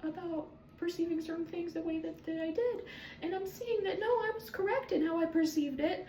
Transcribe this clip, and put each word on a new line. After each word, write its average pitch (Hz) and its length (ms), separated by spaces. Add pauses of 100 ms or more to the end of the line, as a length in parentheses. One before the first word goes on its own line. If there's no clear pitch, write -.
about 320 440 (300)
perceiving 330 440
certain 330 240
things 339 280
the 320 80
way 320 180
that, 320 260
that 320 160
I 320 100
did. 466 320 (380)
And 339 120
I'm 381 140
seeing 453 360
that, 381 160
no, 427 80
I 453 280
was - 140
correct 440 420
in 311 140
how 330 160
I 330 40
perceived 311 540
it. 320 300